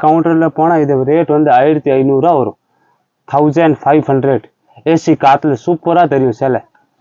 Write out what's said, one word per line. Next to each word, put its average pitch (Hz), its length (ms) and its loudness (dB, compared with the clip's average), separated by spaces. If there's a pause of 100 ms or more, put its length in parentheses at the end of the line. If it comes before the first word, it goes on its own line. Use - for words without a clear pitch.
கவுண்டர்ல 160 440 0 (100)
போனா 165 260 0
இது 139 120 0 (140)
ரேட் 160 240 0
வந்து 147 240 0
ஆயிரத்தி 147 380 0
ஐந்நூறு 135 280 0
ரூபா 170 140 2
வரும், 107 180 -6 (760)
தௌசண்ட் 151 500 0
ஃபைவ் 147 260 2
ஹண்ட்ரட். 131 380 -2 (440)
ஏசி 160 220 0 (100)
காத்துல 143 300 2 (100)
சூப்பரா 175 480 0
தெரியும் 131 300 0
சேலை. 127 180 -2 (420)